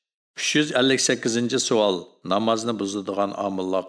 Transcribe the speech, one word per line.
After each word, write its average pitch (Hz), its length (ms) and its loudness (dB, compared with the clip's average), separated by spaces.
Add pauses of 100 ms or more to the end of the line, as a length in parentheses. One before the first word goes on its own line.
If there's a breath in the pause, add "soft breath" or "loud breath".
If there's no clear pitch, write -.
(380)
Uch - 120 -4
yuz 151 200 2
ellik 131 300 2
sakkizinchi 120 600 0
savol. 104 360 2 (260)
Namozni 110 500 0
buzadigan 98 640 -2
omillar 92 540 -2